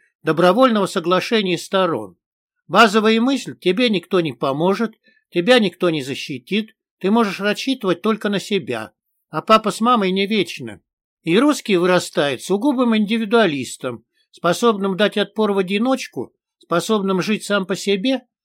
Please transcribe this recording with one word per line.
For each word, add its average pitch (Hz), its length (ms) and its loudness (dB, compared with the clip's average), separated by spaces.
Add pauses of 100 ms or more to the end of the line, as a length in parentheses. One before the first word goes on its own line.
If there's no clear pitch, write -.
(240)
добровольного 185 640 4
соглашения 180 680 0
сторон. 156 600 -2 (500)
Базовая 220 540 4
мысль: 240 360 -2
тебе 233 320 0
никто 190 320 0
не 160 120 -2
поможет, 175 640 -2 (360)
тебя 226 300 4
никто 185 280 0
не 160 140 -2
защитит, 139 720 -6 (240)
ты 190 140 -2
можешь 220 260 0
рассчитывать 202 640 -2
только 214 280 -2
на 196 100 -2
себя, 120 500 -6 (400)
а 156 120 -6
папа 220 280 2
с - 100 -6
мамой 220 300 2
не 196 160 0
вечно. 147 540 -4 (420)
И 170 160 2
русский 269 380 2
вырастает 170 680 0
сугубым 240 540 0
индивидуалистом, 196 1080 -2 (280)
способным 196 640 0
дать 202 200 0
отпор 208 360 -2
в 196 60 0
одиночку, 202 760 -4 (240)
способным 190 640 0
жить 185 220 -2
сам 202 200 -2
по 190 120 -4
себе, 226 460 -2 (220)